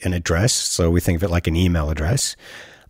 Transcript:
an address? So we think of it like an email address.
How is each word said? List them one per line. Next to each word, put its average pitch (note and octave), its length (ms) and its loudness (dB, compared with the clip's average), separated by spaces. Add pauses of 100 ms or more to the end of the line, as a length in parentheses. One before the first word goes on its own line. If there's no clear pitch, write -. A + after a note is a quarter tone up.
an F#2 80 0
address? F2 400 0
So - 400 0
we F2 80 4
think F2+ 160 0
of E2 80 -2
it F2+ 80 -2
like F2 160 0
an D#2+ 80 0
email E2+ 340 2
address. D#2 460 -2 (540)